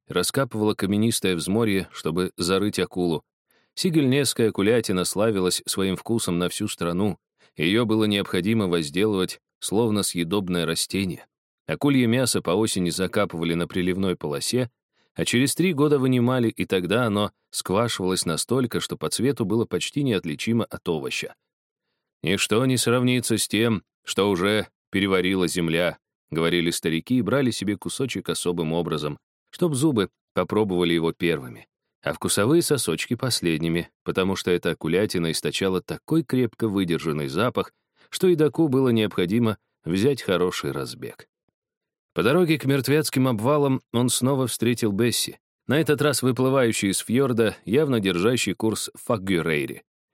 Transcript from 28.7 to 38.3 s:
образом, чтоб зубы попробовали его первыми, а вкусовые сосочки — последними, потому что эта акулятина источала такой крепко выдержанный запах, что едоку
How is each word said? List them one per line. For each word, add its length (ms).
образом, 460
чтоб 240
зубы 360
попробовали 580
его 200
первыми, 540
а 100
вкусовые 500
сосочки — 520
последними, 760
потому 320
что 140
эта 220
акулятина 600
источала 480
такой 420
крепко 460
выдержанный 600
запах, 440
что 180
едоку 400